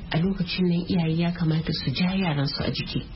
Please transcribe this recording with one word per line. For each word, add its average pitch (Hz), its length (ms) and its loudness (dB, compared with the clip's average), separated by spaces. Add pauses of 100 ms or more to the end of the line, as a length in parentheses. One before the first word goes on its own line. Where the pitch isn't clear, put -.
(100)
A 160 80 2
lokacin 180 500 0
nan 175 200 2
iyaye 165 300 2
ya 170 140 2
kamata 165 400 0
su - 180 -2
ja 180 240 2
yaransu 147 480 0
a - 80 -2
jiki. - 320 -4 (140)